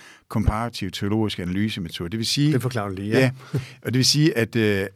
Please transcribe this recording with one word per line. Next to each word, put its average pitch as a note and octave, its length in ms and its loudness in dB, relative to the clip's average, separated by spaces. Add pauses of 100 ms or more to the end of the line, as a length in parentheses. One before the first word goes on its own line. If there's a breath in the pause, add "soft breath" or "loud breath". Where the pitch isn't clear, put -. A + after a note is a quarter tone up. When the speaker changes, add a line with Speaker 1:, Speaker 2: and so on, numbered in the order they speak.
(280 loud breath)
Speaker 1:
komparativ G#2+ 640 -2
teologisk G#2 480 -2
analysemetode. F#2 720 -4
Det A2 80 -4
vil A2+ 80 -4
sige D3 260 2
Speaker 2:
Det B2+ 100 0
forklarer A#2+ 260 -4
du F#2+ 60 -6
lige, G2 140 -6
ja. A2+ 120 2
Speaker 1:
Ja. C3 100 4 (520 loud breath)
Og A#2 100 -4
det - 20 2
vil B2+ 100 4
sige, D3 340 4
at, A2+ 180 0
øh, G#2 400 2